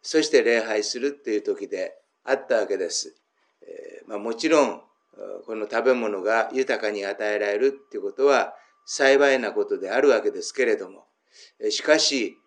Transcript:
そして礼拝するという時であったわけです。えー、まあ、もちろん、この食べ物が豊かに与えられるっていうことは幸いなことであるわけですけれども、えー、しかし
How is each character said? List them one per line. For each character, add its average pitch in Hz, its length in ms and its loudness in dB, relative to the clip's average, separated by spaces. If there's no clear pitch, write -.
そ 160 200 0
し 151 80 -4
て 131 120 6
礼 117 180 2
拝 110 220 -2
す 123 160 -6
る 131 140 -2
と - 160 -12
い 107 100 0
う 98 40 -4
時 101 260 -4
で 92 260 -6
あ 127 100 0
っ - 120 -6
た 123 100 0
わ 104 100 0
け 95 120 -4
で 87 120 -4
す。 - 240 -8
え - 440 -18
ー、 - 20 -20
ま 107 80 -8
あ、 - 20 -6
も 110 160 -6
ち 160 140 -4
ろ 156 160 6
ん、 - 180 -4
こ 113 100 -8
の 107 160 -4
食 117 120 0
べ 127 100 6
物 107 300 -2
が 110 300 2
豊 131 280 -2
か 107 100 -2
に 101 140 -6
与 104 300 -4
え 104 40 -2
ら 101 100 0
れ 104 100 -2
る 123 80 2
っ 139 40 4
て 135 280 -14
い - 20 -6
う - 20 -10
こ 98 100 -6
と 131 120 0
は 139 300 4
幸 139 440 4
い 135 80 2
な 110 140 -4
こ 101 140 0
と 101 120 -4
で 92 120 -8
あ 117 100 2
る 147 80 6
わ 113 140 4
け 104 80 0
で 92 100 -10
す - 140 -10
け 127 100 0
れ 113 120 2
ど 98 120 -12
も、 92 160 -20
え 110 80 -6
ー、 107 40 2
し - 120 -4
か 156 160 4
し 127 480 -2